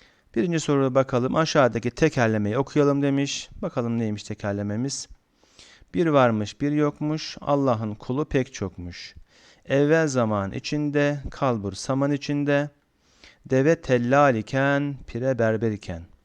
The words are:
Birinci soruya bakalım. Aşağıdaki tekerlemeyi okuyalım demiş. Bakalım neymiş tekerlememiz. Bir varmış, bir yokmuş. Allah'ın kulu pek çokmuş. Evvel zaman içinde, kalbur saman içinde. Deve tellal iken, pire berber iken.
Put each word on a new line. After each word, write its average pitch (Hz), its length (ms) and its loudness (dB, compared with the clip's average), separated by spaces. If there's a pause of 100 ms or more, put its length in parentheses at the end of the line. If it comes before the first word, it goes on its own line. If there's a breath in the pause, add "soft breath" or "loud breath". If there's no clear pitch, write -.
(340 soft breath)
Birinci 175 260 0
soruya 139 340 2
bakalım. 131 420 2
Aşağıdaki 123 540 2
tekerlemeyi 110 680 0
okuyalım 143 440 2
demiş. 139 460 -2 (140)
Bakalım 117 360 -4
neymiş 107 260 -2
tekerlememiz. 104 840 -4 (880 soft breath)
Bir 175 120 2
varmış, 120 540 4
bir 147 120 0
yokmuş. 151 680 -2
Allah'ın 123 540 0
kulu 131 300 -4
pek - 300 -2
çokmuş. - 600 -10 (500 soft breath)
Evvel 147 440 2
zaman 107 440 0
içinde, 147 760 -2
kalbur 113 420 -2
saman 139 400 -2
içinde. 143 580 -2 (760 soft breath)
Deve 139 340 4
tellal 127 540 4
iken, 139 600 -2 (100)
pire 123 320 -2
berber 110 320 0
iken. 92 320 -8 (220)